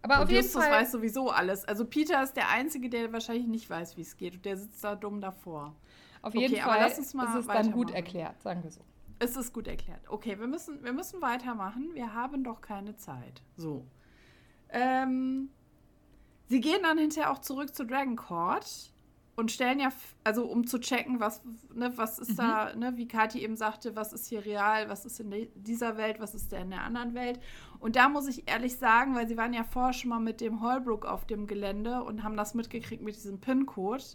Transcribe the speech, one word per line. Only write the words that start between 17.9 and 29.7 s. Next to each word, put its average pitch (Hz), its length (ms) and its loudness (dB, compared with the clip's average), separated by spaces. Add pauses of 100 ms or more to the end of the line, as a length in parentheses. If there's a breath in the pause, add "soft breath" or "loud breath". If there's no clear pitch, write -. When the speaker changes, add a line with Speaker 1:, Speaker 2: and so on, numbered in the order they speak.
Speaker 2:
Court 185 760 -2 (420)
und 226 160 0
stellen 254 300 2
ja, 269 80 4
f-, - 340 -8
also 226 240 2
um 240 200 2
zu 247 120 -2
checken, 247 400 0
was, 220 240 0 (320)
ne, 247 220 -2
was 220 220 -2
ist 233 140 -4
Speaker 3:
Mhm. 185 40 0
Speaker 2:
da, 226 400 2
ne, 247 200 -2
wie 240 120 -6
Kathi 226 320 2
eben 220 160 -2
sagte, 220 400 -4
was 214 160 -4
ist - 160 -10
hier 208 160 -4
real, 214 440 2
was 202 180 -8
ist - 120 -10
in 214 120 -8
de-, 214 240 -4
dieser 226 420 -2
Welt, 220 240 -2
was 214 140 -8
ist 208 180 -4
da 190 60 -6
in 185 120 -6
der 185 120 -6
anderen 240 320 -4
Welt. 247 260 -4 (400 loud breath)
Und 226 160 0
da 254 120 12
muss 285 200 2
ich 247 200 -6
ehrlich 247 280 0
sagen, 247 380 6
weil 233 120 2
sie 226 100 -2
waren 240 180 0
ja 226 100 0
vorher 254 280 2